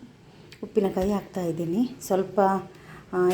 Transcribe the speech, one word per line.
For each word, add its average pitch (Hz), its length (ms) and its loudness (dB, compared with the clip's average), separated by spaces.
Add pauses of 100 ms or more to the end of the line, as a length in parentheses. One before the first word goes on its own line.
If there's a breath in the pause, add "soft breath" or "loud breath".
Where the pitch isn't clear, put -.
(680 loud breath)
ಉಪ್ಪಿನಕಾಯಿ 196 500 0
ಹಾಕ್ತಾಯಿದ್ದೀನಿ. 170 680 -2 (240)
ಸ್ವಲ್ಪ, 190 320 0 (760 loud breath)
ಆ, 185 40 0 (140)